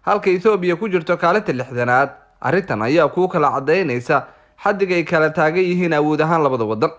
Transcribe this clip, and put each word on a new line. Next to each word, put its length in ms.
halka 240
Ethiopia 460
ku 140
jirto 280
kaalinta 360
lixdanaad. 560
Arrintan 400
ayaa 280
kuu 180
kala 300
caddaynaysa 640
xaddiga 320
ay 80
kala 300
taagan 320
yihiin 280
awood 280
ahaan 220
labada 220
waddan. 340